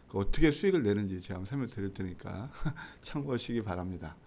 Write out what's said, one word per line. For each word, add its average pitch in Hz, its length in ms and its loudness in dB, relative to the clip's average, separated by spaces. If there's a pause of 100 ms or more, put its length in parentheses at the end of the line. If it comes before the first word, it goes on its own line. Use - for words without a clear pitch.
그 - 80 -6
어떻게 147 340 6
수익을 180 320 4
내는지 101 380 2
제가 92 140 -8
한번 90 100 -6
설명 131 220 -4
드릴 98 260 -6
테니까 95 580 -6 (240)
<laughs> - 240 -16
참고하시기 123 640 -2
바랍니다. 90 640 -6